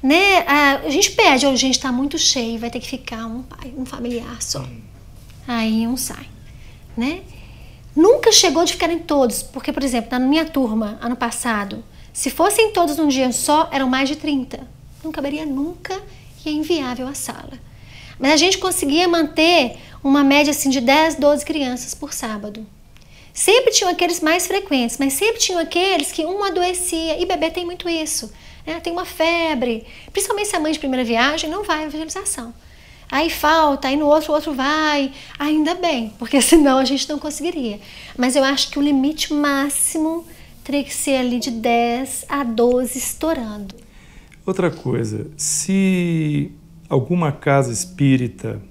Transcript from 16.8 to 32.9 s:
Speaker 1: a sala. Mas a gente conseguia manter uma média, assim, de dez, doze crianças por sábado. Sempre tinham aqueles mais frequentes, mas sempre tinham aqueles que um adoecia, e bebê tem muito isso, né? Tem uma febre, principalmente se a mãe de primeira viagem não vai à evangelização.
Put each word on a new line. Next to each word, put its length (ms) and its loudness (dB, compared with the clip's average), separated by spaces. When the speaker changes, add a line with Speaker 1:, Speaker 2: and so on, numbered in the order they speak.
Speaker 1:
a 60 -8
sala. 460 -12
Mas 140 2
a 40 6
gente 200 4
conseguia 500 0
manter 680 2
uma 200 4
média, 260 6
assim, 220 0
de 100 2
dez, 320 4
doze 320 2
crianças 480 -4
por 180 -12
sábado. 540 -8
Sempre 400 4
tinham 200 2
aqueles 300 0
mais 260 0
frequentes, 500 -2
mas 160 0
sempre 260 0
tinham 200 0
aqueles 520 0
que 140 -2
um 180 -4
adoecia, 760 -2
e 40 -2
bebê 260 -2
tem 140 -6
muito 240 -8
isso, 420 -4
né? 140 -6
Tem 140 -6
uma 120 -4
febre, 800 -2
principalmente 360 -2
se 80 -4
a 40 0
mãe 120 0
de 80 -2
primeira 240 -2
viagem 460 0
não 140 -4
vai 200 -2
à 0 -
evangelização. 680 -8